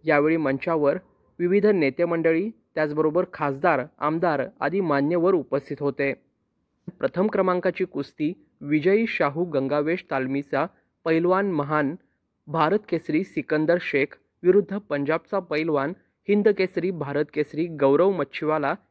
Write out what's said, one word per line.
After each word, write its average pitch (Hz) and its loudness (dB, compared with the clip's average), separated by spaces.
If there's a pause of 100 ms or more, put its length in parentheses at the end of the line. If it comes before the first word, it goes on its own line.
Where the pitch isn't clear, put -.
यावेळी 156 4
मंचावर 147 0 (420)
विविध 190 2
नेते 170 2
मंडळी, 165 0 (260)
त्याचबरोबर 156 0
खासदार, 143 0 (180)
आमदार 156 0 (180)
आदी 156 -2
मान्यवर 165 2
उपस्थित 143 -4
होते. 139 -2 (880)
प्रथम 180 -2
क्रमांकाची 185 -2
कुस्ती 151 -6 (300)
विजयी 175 2
शाहू 156 -2
गंगावेश 147 -2
तालमीचा 139 -2 (400)
पैलवान 180 2
महान 151 0 (520)
भारत 160 2 (100)
केसरी 156 -2
सिकंदर 156 0
शेख - -2 (280)
विरुद्ध 190 2
पंजाबचा 156 -4
पैलवान 156 -2 (340)
हिंद 208 2 (100)
केसरी 185 -2
भारत 147 -4
केसरी 151 -4 (160)
गौरव 147 4
मच्छीवाला 151 -2 (180)